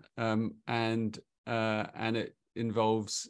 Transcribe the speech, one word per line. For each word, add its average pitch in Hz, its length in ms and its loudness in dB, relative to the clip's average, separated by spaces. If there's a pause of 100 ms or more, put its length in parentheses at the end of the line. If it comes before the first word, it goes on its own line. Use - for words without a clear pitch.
(180)
Um, 113 360 0 (120)
and, 113 500 0 (300)
uh, 110 380 0 (100)
and 113 220 -2
it - 180 -4 (220)
involves, 110 720 0